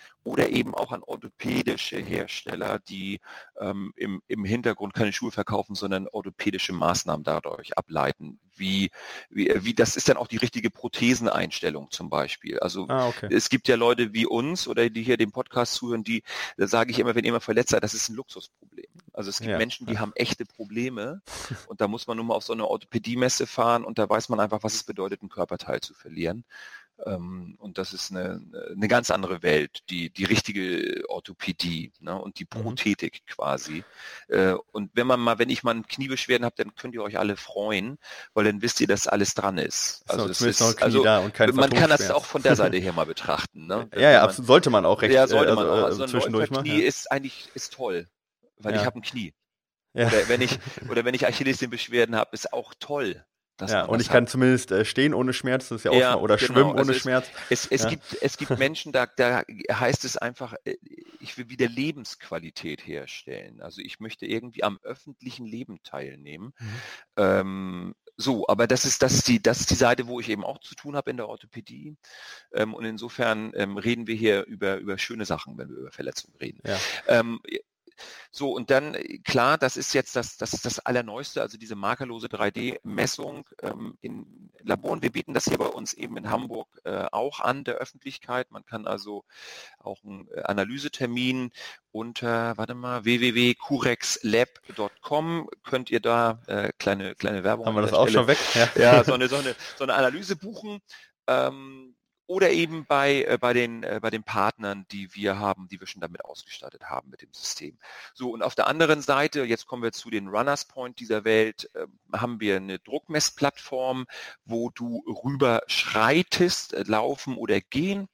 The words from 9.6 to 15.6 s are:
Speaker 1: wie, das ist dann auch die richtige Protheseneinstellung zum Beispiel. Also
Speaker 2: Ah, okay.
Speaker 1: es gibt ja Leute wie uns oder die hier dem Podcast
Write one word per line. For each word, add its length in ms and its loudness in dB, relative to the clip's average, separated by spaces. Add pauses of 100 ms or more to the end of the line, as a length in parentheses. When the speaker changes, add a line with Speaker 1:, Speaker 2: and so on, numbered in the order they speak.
Speaker 1:
wie, 100 -2
das 220 4
ist 120 0
dann 80 6
auch 120 -6
die 100 -4
richtige 320 -2
Protheseneinstellung 1200 0
zum 180 -10
Beispiel. 520 -4
Also 280 -4
Speaker 2:
Ah, 200 0
okay. 220 -6
Speaker 1:
es 200 2
gibt 180 0
ja 80 6
Leute 380 2
wie 100 2
uns 420 -2
oder 220 2
die 140 -4
hier 160 2
dem 120 2
Podcast 440 -2